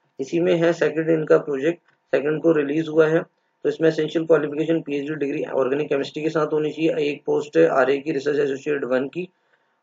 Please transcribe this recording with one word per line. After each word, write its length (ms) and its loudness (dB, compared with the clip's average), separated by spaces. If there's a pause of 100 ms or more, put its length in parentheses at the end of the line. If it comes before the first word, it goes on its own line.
(200)
इसी 200 -2
में 160 2
है 160 2
second 380 -2
इनका 280 4
project, 400 -2 (360)
second 280 0
को 100 4
release 360 0
हुआ 180 4
है। 160 2 (400)
तो 60 0
इसमें 200 2
essential 380 -2
qualification 540 2
पीएचडी 340 -6
डिग्री 300 -4
organic 440 -2
केमिस्ट्री 340 -4
के 60 0
साथ 180 0
होनी 240 -2
चाहिए। 240 0
एक 320 -4
पोस्ट 300 -2
है 100 6
आरए 320 2
की 140 -6
रिसर्च 260 -2
associate 460 -2
वन 240 -2
की, 200 -10 (540)